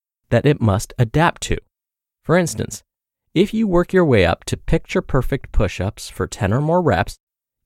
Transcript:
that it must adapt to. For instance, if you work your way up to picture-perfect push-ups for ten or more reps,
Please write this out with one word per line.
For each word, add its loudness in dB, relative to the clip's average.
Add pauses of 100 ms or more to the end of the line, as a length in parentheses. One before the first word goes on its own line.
(300)
that 2
it 2
must 0
adapt 0
to. -4 (640)
For 0
instance, -4 (520)
if 2
you -2
work 0
your 4
way 4
up 0
to -4
picture-perfect -2
push-ups -2
for -6
ten -2
or 0
more 0
reps, -2 (480)